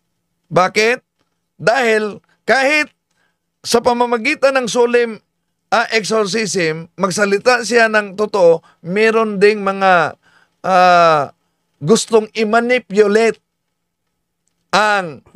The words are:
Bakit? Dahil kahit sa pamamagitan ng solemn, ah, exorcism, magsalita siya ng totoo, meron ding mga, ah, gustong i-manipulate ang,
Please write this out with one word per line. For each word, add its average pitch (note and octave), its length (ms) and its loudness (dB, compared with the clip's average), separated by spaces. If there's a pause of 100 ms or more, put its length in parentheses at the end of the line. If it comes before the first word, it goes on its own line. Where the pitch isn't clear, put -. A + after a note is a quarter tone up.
(480)
Bakit? F#3 540 -2 (540)
Dahil G#3+ 600 0 (260)
kahit C4+ 460 0 (720)
sa - 200 -2
pamamagitan A#3+ 760 0
ng B3+ 120 -2
solemn, A#3+ 520 -2 (500)
ah, A3 220 0
exorcism, F#3+ 1040 -4
magsalita G3+ 680 -2
siya A#3 260 0
ng G#3 280 -2
totoo, F#3 480 2 (180)
meron G#3+ 560 -2
ding G#3 240 2
mga, F#3+ 540 0 (480)
ah, F3 720 2 (420)
gustong G#3+ 560 0
i-manipulate A3 1080 0 (1300)
ang, F#3+ 500 -2 (160)